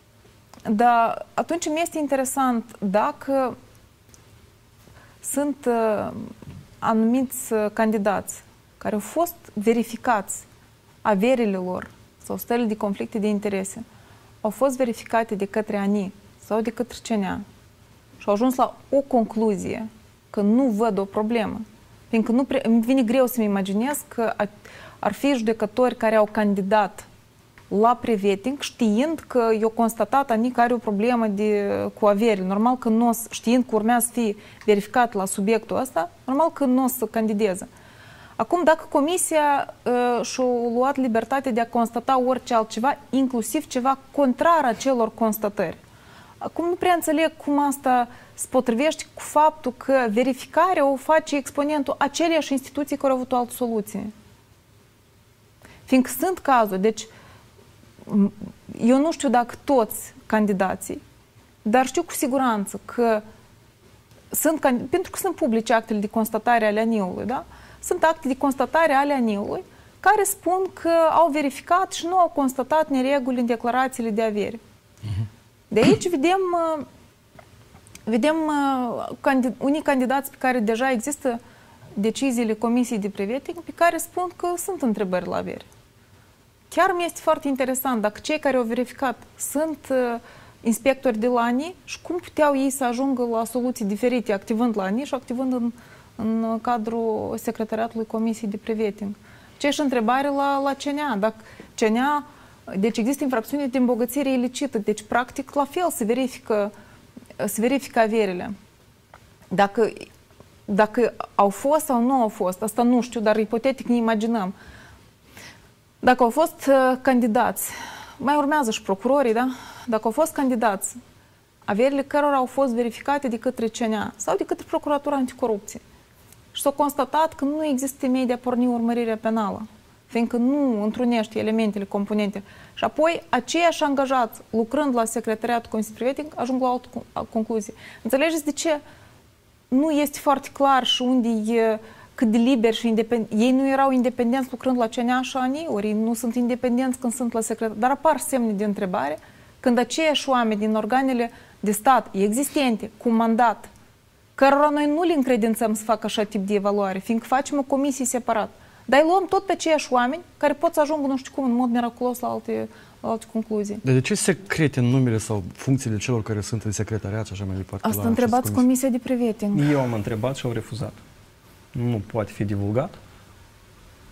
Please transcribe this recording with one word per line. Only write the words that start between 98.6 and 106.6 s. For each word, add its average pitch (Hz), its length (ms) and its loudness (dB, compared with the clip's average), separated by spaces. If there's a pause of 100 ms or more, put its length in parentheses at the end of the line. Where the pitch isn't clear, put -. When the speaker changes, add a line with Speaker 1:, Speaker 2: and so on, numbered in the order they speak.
Speaker 1:
Ce 285 140 0
și 285 100 -2
întrebare 262 480 2
la, 277 360 0
la 277 100 0
C 269 80 -10
N 285 160 -4 (140)
A, 214 40 -2
dacă 220 200 0 (380)
C - 60 -12
N 220 160 2
A 285 280 0 (520)
deci 214 220 0
există 262 260 -2
infracțiune 269 420 -2
de 262 120 -2
îmbogățire 247 540 0
ilicită. 254 460 -2
Deci, 214 240 -2
practic, 254 520 -4
la 285 160 2
fel 349 200 -2
se - 140 -4
verifică, 214 680 -2 (720)